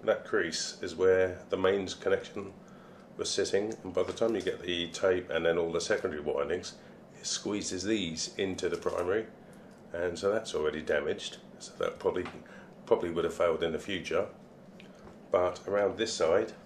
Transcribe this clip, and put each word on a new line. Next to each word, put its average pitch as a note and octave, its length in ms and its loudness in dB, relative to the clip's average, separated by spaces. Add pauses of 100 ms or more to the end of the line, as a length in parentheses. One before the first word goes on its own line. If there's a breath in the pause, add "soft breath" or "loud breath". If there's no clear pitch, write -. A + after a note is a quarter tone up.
That G#2+ 220 2
crease E2+ 560 -2
is F2 140 -6
where F#2 420 6 (140)
the F#2+ 60 0
mains F#2 360 4
connection G2 600 -2 (640 loud breath)
was - 120 -2
sitting, G2+ 540 2
and F2+ 100 -8
by F#2 80 2
the F#2 100 0
time A2+ 240 0
you F#2+ 60 0
get F2 220 -4
the F2 240 -2
tape F#2 420 2
and E2 160 0
then E2 140 4
all E2+ 120 0
the E2 80 2
secondary E2+ 400 -2
windings, D2 540 -2 (460 loud breath)
it - 80 -10
squeezes F#2+ 560 -4
these F#2+ 520 -2
into F#2+ 320 -2
the E2+ 100 0
primary, F2+ 500 0 (680 loud breath)
and E2+ 240 -2
so G2 140 2
that's - 240 -2
already D#2 260 0
damaged. D2+ 560 -2 (220)
So - 180 -14
that - 220 -2
probably, F2+ 260 0 (640 loud breath)
probably F2 240 2
would E2 140 0
have E2 100 -2
failed E2 260 2
in E2 120 0
the D2+ 60 -2
future. F2 460 -2 (1040 loud breath)
But F2+ 360 2
around G2 300 2
this A2 140 0
side F2+ 400 4 (140)